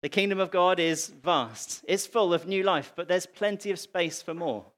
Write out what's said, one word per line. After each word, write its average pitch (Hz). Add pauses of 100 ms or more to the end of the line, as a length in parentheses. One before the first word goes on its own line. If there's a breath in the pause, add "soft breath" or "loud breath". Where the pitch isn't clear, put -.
the 147
kingdom 196
of 190
God 180
is 165
vast. 131
It's 196
full 202
of 165
new 190
life, 175
but 175
there's 180
plenty 202
of 180
space -
for 165
more. 151 (140)